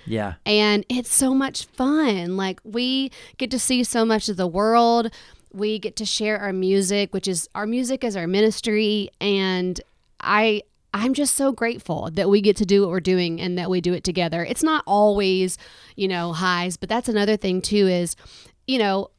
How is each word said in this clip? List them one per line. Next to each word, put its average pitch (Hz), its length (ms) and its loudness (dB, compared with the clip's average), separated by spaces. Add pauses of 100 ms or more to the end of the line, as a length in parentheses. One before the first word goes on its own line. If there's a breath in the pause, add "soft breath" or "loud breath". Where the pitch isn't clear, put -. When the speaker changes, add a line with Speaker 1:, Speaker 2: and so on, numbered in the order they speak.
Speaker 1:
Yeah. 104 300 -4 (100)
Speaker 2:
And 208 460 2
it's 247 200 -4
so 262 220 2
much 269 320 -2
fun. 247 720 0
Like, 190 260 -4
we 254 480 -4 (280 loud breath)
get 247 140 -4
to 254 60 -2
see 247 260 0
so 226 200 0
much 220 240 0
of 202 80 -4
the 180 100 0
world. 226 640 2 (400 soft breath)
We 214 280 -4
get 185 180 -10
to 220 80 -8
share 214 360 -2
our 202 120 -4
music, 190 600 0
which 190 120 -6
is, 185 280 -4
our 208 120 -6
music 247 380 -2
is 208 120 -4
our 170 100 -4
ministry. 208 800 2 (100)
And 185 640 -2 (400)
I, 214 420 0 (300)
I'm 226 220 0
just 285 200 0
so 277 180 2
grateful 233 600 -4
that 180 160 0
we 202 140 6
get 196 160 6
to 208 80 0
do 202 160 4
what 185 80 0
we're 180 100 -2
doing 175 400 0
and 180 160 -4
that 180 140 -4
we 180 100 0
do 175 140 0
it 170 100 -4
together. 170 400 -2
It's - 180 -4
not 311 240 2
always, 196 720 2 (400 loud breath)
you 196 100 -2
know, 175 280 -4
highs, 180 420 0
but - 140 -10
that's 240 180 -2
another 208 300 2
thing 185 240 -2
too 208 260 4
is, 175 260 0 (520 soft breath)
you 262 120 0
know 196 300 0 (100)